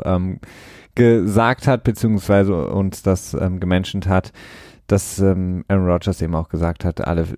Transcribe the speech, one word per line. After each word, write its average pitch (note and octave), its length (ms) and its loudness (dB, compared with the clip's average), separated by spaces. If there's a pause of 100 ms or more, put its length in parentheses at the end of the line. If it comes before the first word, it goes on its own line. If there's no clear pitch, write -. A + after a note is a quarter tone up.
ähm, F#2 340 -2 (560)
gesagt A#2 720 2
hat, B2+ 160 2
beziehungsweise G2+ 880 2
uns F#2+ 340 -2
das, - 320 -2
ähm, F#2 240 -2
gemenschent F2+ 480 -2
hat, F#2+ 260 0 (540)
dass, - 340 -2
ähm, F#2 480 0
Aaron F#2+ 200 2
Rodgers F2 320 0
eben E2 140 -2
auch E2 140 -4
gesagt E2+ 360 -4
hat, E2+ 220 -4
alle, E2+ 180 0 (140)